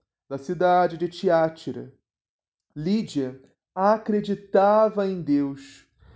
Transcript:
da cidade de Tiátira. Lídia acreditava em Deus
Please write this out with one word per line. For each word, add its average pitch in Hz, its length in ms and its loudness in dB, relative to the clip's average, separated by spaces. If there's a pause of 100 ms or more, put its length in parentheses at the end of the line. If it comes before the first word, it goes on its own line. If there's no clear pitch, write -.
(300)
da 135 80 -8
cidade 180 600 0
de 170 100 -4
Tiátira. 160 880 -2 (800)
Lídia 151 640 -4 (320)
acreditava 208 1300 2
em 185 140 -4
Deus 139 640 -4 (280)